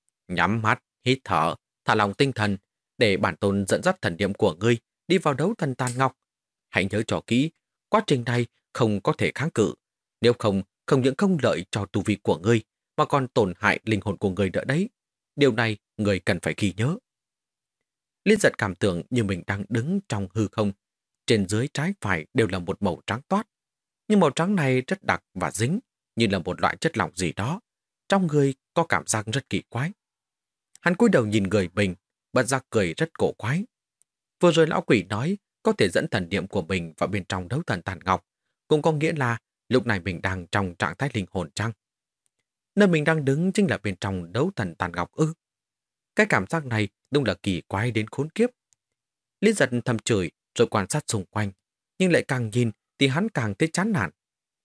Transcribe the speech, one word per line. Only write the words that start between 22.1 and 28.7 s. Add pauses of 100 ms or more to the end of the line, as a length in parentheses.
đều
là
một
màu
trắng
toát. (600)
Nhưng
màu
trắng
này
rất
đặc (100)
và
dính, (380)
như
là
một
loại
chất
lỏng
gì
đó. (480)
Trong
người (200)